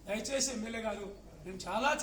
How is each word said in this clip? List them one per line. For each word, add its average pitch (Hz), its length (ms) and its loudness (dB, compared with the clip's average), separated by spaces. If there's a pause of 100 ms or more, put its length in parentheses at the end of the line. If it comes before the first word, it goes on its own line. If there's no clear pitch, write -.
దయచేసి 254 440 2
ఎమ్మెల్యే 226 300 -2
గారు, 202 360 -2 (300)
మేము 185 100 -6
చాలా 226 460 4